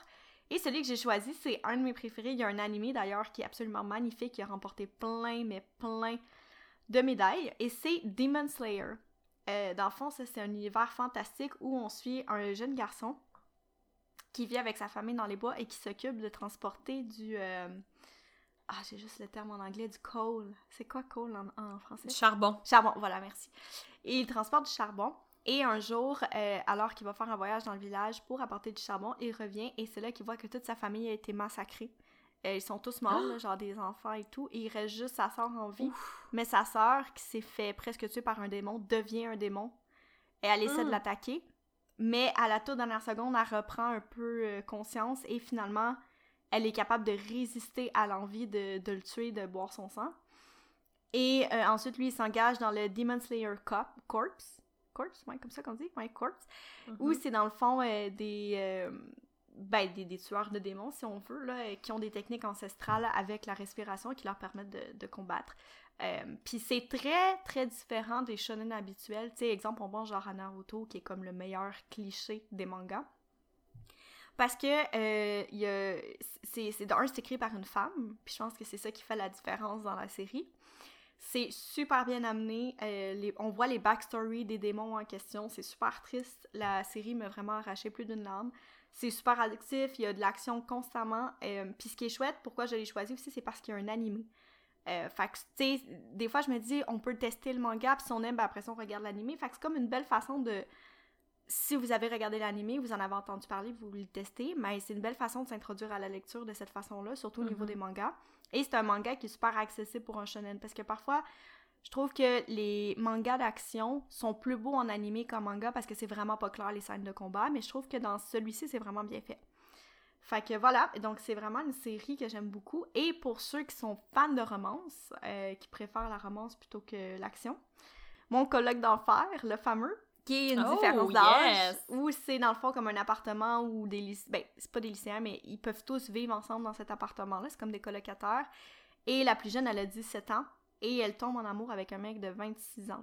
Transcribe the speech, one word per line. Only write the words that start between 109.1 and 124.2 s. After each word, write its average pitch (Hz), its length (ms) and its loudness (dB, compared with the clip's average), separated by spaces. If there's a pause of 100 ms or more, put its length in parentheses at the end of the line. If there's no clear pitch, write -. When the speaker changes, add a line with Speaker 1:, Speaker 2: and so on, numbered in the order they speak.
Speaker 1:
qui 254 120 -10
est - 20 -8
super 226 280 2
accessible 214 480 -4
pour 214 140 -8
un 202 60 -6
shonen, 202 340 -8
parce 220 160 -12
que 214 80 -8
parfois, 277 400 2 (640)
je - 60 -14
trouve 269 220 0
que 247 380 6
les 208 480 0
mangas 226 400 2
d'action 240 680 -2
sont 220 260 -2
plus 254 220 -2
beaux 240 180 -2
en 240 140 4
animé 208 380 -2
qu'en 220 160 -4
manga, 208 300 -2
parce 240 140 -4
que 214 80 -10
c'est 220 120 -6
vraiment 208 320 -2
pas 196 120 -2
clair 208 220 -4
les 202 80 -4
scènes 202 240 -6
de 190 80 -6
combat, 196 380 0
mais 285 100 2
je - 80 -8
trouve 269 180 -6
que 269 120 -2
dans 208 200 0
celui-ci, 220 480 -4
c'est 254 120 -4
vraiment 208 260 -4
bien 214 160 -8
fait. - 180 -12 (840)
Fait 214 240 -2
que 226 80 -2
voilà, 240 360 8 (100)
donc 214 180 -2
c'est - 160 -4
vraiment 214 260 -2
une 302 120 -2
série 233 440 -6
que 247 120 -4
j'aime 208 200 -6
beaucoup. 208 360 -6 (100)
Et 330 200 4
pour 262 260 -4
ceux 294 220 -4
qui - 120 -8
sont 220 220 -4 (160)
fans 285 160 8